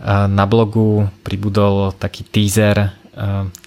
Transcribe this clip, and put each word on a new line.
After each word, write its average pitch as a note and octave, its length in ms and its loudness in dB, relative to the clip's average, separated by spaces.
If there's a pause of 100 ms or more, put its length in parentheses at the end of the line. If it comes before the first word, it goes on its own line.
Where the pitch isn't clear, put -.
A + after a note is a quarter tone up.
(240)
na G2 240 2
blogu G#2+ 720 2
pribudol G2 720 0
taký - 320 -10
teaser, G#2 720 0 (160)
a, G2 320 -6 (220)